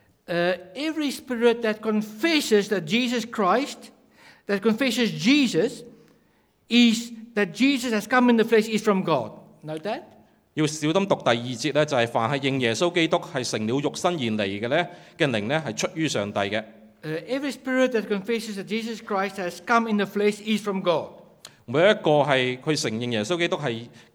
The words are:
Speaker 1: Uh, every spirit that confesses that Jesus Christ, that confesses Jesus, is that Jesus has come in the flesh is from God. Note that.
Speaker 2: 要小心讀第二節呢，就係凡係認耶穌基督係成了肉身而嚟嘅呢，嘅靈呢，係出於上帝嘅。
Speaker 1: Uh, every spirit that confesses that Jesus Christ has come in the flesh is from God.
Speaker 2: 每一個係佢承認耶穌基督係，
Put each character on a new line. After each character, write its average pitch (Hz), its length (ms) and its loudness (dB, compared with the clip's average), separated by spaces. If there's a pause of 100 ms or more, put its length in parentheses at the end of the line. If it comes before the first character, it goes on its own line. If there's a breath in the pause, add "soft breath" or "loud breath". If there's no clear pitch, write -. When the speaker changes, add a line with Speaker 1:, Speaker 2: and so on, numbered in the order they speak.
(280 soft breath)
Speaker 1:
Uh, 175 300 0 (180)
every 302 340 -4
spirit 233 520 0
that 214 200 -2
confesses 220 880 2
that 185 160 -2
Jesus 233 400 0
Christ, 226 640 0 (560 soft breath)
that 202 160 -2
confesses 226 500 2
Jesus, 196 720 2 (840 soft breath)
is 233 440 4 (240)
that 202 180 0
Jesus 254 400 2
has 208 140 -2
come 247 220 4
in 233 80 6
the 214 80 4
flesh 220 220 4
is 214 140 0
from 196 220 2
God. 127 280 0 (320)
Note 156 200 -8
that. 240 180 -6 (540 soft breath)
Speaker 2:
要 156 120 2
小 151 240 -2
心 - 20 2
讀 185 220 2
第 - 140 0
二 120 60 6
節 123 380 -4
呢， 151 120 2
就 147 100 -2
係 120 120 4
凡 117 220 0
係 143 100 -2
認 135 200 0
耶 117 140 2
穌 170 200 0
基 165 140 2
督 170 100 2
係 135 320 -6
成 110 180 -4
了 127 120 0
肉 143 160 -2
身 180 180 0
而 175 40 -2
嚟 107 420 -2
嘅 113 80 -4
呢， 165 200 0 (300 loud breath)
嘅 151 120 2
靈 107 180 -2
呢， 147 180 -2
係 113 100 -6
出 - 180 -2
於 160 140 -2
上 104 240 -2
帝 104 80 -2
嘅。 101 240 -2 (380)
Speaker 1:
Uh, 156 260 -8
every 269 240 -4
spirit 262 400 0
that 214 160 -2
confesses 214 500 -4
that 190 80 -10
Jesus 220 360 -6
Christ 196 360 -4
has 175 280 -6
come 233 240 2
in 214 80 2
the 202 80 2
flesh 208 360 0
is 214 200 -2
from 190 200 -4
God. 170 300 0 (540 loud breath)
Speaker 2:
每 123 140 -2
一 202 140 6 (100)
個 151 200 4
係 127 360 2
佢 147 220 -2
承 120 100 -2
認 120 200 -4
耶 107 120 0
穌 170 140 -2
基 170 100 0
督 175 80 -4
係， 123 320 -4 (280 loud breath)